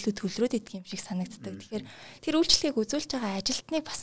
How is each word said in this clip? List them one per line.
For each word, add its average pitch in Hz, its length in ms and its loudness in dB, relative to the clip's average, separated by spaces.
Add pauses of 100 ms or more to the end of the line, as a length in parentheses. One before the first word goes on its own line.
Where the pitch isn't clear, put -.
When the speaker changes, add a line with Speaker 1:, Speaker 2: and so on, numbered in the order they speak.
Speaker 1:
илүү 208 160 2
төвлөрөөд 214 400 0
идэх 220 240 -6
юм 185 80 -16
шиг - 160 -6
санагддаг. 180 480 -4
Speaker 2:
Мгм. 190 80 -10
Speaker 1:
Тэгэхээр 214 240 -6 (400)
тэр 311 160 2
үйлчилгээг 311 400 6
үзүүлж 277 300 0
байгаа 220 260 -2
ажилтныг 277 480 0
бас - 180 -4